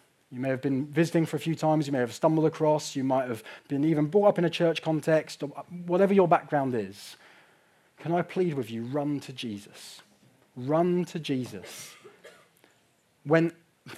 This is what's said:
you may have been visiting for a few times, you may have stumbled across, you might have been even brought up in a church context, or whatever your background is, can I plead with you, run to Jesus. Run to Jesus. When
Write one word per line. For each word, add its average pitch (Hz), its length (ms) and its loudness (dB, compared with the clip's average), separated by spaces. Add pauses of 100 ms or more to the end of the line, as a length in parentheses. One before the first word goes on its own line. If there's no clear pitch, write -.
(320)
you 123 80 -12
may 135 100 -2
have 127 120 -2
been 139 260 -2
visiting 156 380 2
for 156 120 -4
a - 20 -2
few 160 160 -2
times, 156 320 2
you 143 60 -2
may 131 60 0
have 117 140 0
stumbled 156 320 2
across, 151 500 0
you 135 80 -4
might 131 240 0
have 113 160 -6 (240)
been 139 160 -2
even 151 240 2
brought 202 200 4
up 196 100 4
in 175 80 2
a 160 40 2
church 165 320 0
context, 156 600 0
or 143 60 -6 (360)
whatever 185 280 4
your 190 140 6
background 147 480 2
is, 101 400 -8 (840)
can 151 120 -6
I 175 100 2
plead 175 340 -2
with 117 140 -4
you, 113 140 -6
run 143 380 -4
to 139 120 -14
Jesus. - 680 -12 (540)
Run 165 500 2
to - 140 -10
Jesus. 127 720 -8 (1300)
When 165 280 4 (460)